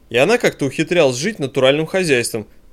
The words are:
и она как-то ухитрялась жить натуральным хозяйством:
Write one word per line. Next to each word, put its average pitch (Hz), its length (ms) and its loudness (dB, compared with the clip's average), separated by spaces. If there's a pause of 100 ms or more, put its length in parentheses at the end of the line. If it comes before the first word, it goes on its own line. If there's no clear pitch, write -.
и 117 80 -2
она 185 200 4
как-то 165 280 -2
ухитрялась 151 520 0
жить 208 220 -6
натуральным 139 460 0
хозяйством: 131 600 -2 (260)